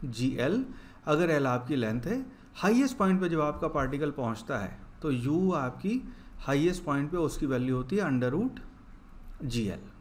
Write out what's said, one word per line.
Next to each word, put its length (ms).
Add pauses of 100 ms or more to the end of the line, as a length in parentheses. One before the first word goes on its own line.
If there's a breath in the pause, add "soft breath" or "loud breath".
G 340
L, 220 (440 loud breath)
अगर 360
L 40
आपकी 300
लेंथ 260
है। 240 (300 loud breath)
हाईएस्ट 420
पॉइंट 240
पे 80
जब 120
आपका 260
पार्टिकल 440
पहुँचता 460
है 220 (220)
तो 120
U 420
आपकी 580 (260 loud breath)
हाईएस्ट 440
पॉइंट 280
पे 60
उसकी 280
वैल्यू 300
होती 200
है 80
under 300
root 220 (920)
G 100
L। 240 (220)